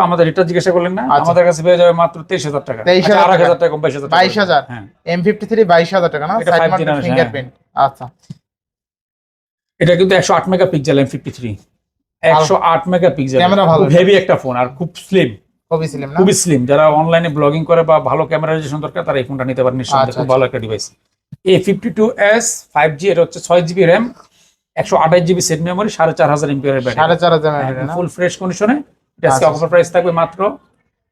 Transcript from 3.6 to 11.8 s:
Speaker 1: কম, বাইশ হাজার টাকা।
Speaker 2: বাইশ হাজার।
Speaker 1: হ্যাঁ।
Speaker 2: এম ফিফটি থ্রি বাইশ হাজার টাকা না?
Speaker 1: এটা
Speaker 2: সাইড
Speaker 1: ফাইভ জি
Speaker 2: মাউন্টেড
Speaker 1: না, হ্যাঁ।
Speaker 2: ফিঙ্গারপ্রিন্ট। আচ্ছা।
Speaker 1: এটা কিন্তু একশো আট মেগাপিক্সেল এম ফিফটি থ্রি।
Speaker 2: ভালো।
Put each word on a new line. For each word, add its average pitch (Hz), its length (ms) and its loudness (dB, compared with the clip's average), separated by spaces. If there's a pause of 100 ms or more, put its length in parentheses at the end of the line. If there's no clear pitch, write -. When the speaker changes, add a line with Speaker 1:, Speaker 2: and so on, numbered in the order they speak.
Speaker 1:
কম, 151 80 -6
বাইশ 151 140 -2
হাজার 143 140 -8
টাকা। 160 120 2
Speaker 2:
বাইশ 190 180 0
হাজার। 175 300 0
Speaker 1:
হ্যাঁ। 117 160 -14 (200)
Speaker 2:
এম 175 180 -4
ফিফটি 208 240 -2
থ্রি 220 180 0
বাইশ 175 300 2
হাজার 175 160 0
টাকা 147 160 -6
না? 180 80 -4
Speaker 1:
এটা 180 160 -4
Speaker 2:
সাইড 170 100 2
Speaker 1:
ফাইভ - 20 2
জি 165 80 0
Speaker 2:
মাউন্টেড 175 180 -2
Speaker 1:
না, 151 40 -2
হ্যাঁ। 147 100 -2
Speaker 2:
ফিঙ্গারপ্রিন্ট। 151 480 -2 (240)
আচ্ছা। 135 300 -2 (1800)
Speaker 1:
এটা 170 160 4
কিন্তু 185 180 2
একশো 180 200 2
আট 170 140 -2
মেগাপিক্সেল 175 500 0
এম 135 80 2
ফিফটি 135 240 -12
থ্রি। 120 200 -10
Speaker 2:
ভালো। - 920 -4